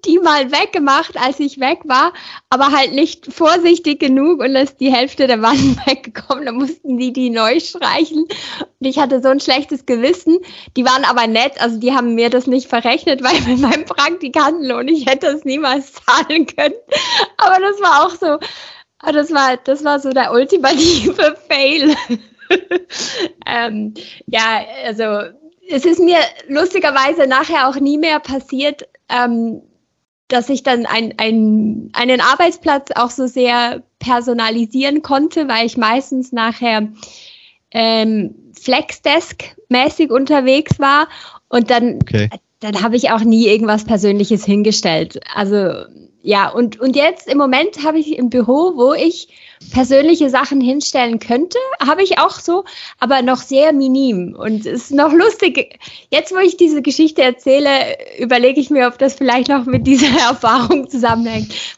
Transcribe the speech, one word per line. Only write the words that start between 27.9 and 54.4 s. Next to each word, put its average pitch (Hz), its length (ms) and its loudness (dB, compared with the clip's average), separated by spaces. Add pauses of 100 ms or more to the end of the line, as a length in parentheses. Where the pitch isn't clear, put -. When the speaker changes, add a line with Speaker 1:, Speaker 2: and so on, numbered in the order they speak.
Speaker 1:
mehr 311 220 0
passiert, 277 640 -6 (220)
ähm, 233 540 -2 (680)
dass 240 220 0
ich 262 120 -2
dann 240 240 0
ein, 226 320 -4
ein, 214 760 0
einen 247 260 2
Arbeitsplatz 285 760 0
auch 240 160 0
so 262 160 -4
sehr 247 560 -2 (160)
personalisieren 240 1040 -2
konnte, 294 460 0
weil 226 180 0
ich 226 100 -8
meistens 254 560 -2
nachher, 226 560 -2 (800)
ähm, 220 640 -2 (200)
Flexdesk-mäßig 294 1600 -2
unterwegs 269 680 2
war 285 300 2 (400)
und 240 220 0
dann, 233 320 0
Speaker 2:
Okay. 107 280 0 (300)
Speaker 1:
dann 208 220 -4
habe 226 140 2
ich - 140 0
auch 226 100 0
nie 226 280 4
irgendwas 214 360 2
Persönliches 202 600 0
hingestellt. 202 760 0 (140)
Also 202 380 -2 (540)
ja, 196 220 2
und, 226 320 -2
und 254 160 0
jetzt 311 320 0
im 269 80 0
Moment 285 480 0
habe 311 140 0
ich 302 200 -2
ein 247 120 0
Büro, 262 460 2
wo 262 180 4
ich 330 340 -2 (440)
persönliche 277 580 4
Sachen 269 280 0
hinstellen 247 600 0
könnte, 294 400 -2 (280)
habe 311 160 2
ich 370 160 2
auch 370 220 0
so, 359 240 -2 (340)
aber 254 220 0
noch 247 220 2
sehr 294 320 2
minim 262 600 0
und 214 300 -6